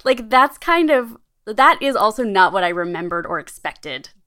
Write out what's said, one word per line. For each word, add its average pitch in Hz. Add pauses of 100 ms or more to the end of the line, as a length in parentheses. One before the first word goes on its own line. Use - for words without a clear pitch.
like, 247
that's 262
kind 339
of, 247 (300)
that 247
is 269
also 214
not 190
what 185
I 175
remembered 170
or 170
expected 143 (160)